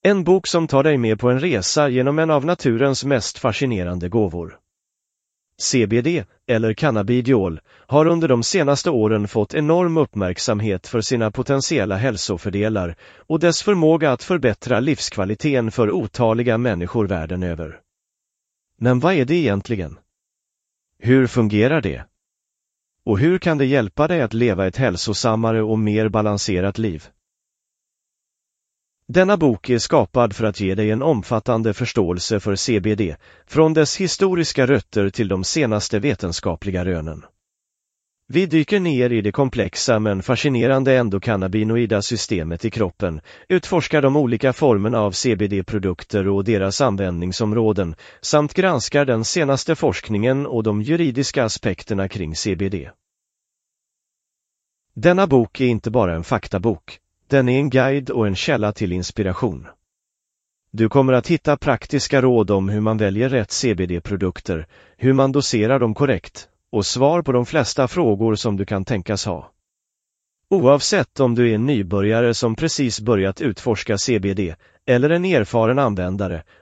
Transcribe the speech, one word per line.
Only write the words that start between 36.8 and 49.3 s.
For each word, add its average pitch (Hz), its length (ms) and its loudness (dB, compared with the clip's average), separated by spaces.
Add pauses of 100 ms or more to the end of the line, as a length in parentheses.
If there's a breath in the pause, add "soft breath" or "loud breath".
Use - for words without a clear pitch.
rönen. 80 400 -6 (1080)
Vi 185 140 2
dyker 160 340 2
ner 127 320 2
i 113 100 2
det 101 100 0
komplexa 117 680 0
men 101 240 -2
fascinerande 131 720 2
endokannabinoida 107 1040 0
systemet 85 640 -4
i 107 60 -2
kroppen, 90 500 -4 (260 loud breath)
utforskar 170 540 0
de 135 140 4
olika 127 380 2
formerna 113 460 2
av 104 120 0
C 113 240 0
B 101 120 -2
D-produkter 98 800 -4
och 98 160 0
deras 98 380 0
användningsområden, 98 1120 0 (260 loud breath)
samt 147 320 0
granskar 147 520 0
den 113 200 0
senaste 147 500 0